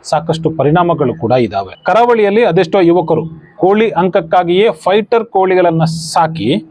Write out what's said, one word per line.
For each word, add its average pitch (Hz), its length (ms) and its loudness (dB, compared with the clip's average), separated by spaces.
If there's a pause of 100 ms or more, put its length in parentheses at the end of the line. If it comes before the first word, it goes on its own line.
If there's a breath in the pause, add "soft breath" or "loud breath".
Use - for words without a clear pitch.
ಸಾಕಷ್ಟು 160 480 -4
ಪರಿಣಾಮಗಳು 151 640 0
ಕೂಡ 110 180 -4
ಇದಾವೆ. 98 500 -4
ಕರಾವಳಿಯಲ್ಲಿ 214 600 2
ಅದೆಷ್ಟೋ 185 360 0
ಯುವಕರು 170 680 0 (100)
ಕೋಳಿ 208 340 0
ಅಂಕಕ್ಕಾಗಿಯೇ 180 800 0
ಫೈಟರ್ 214 540 -2
ಕೋಳಿಗಳನ್ನ 180 600 2
ಸಾಕಿ 165 880 -2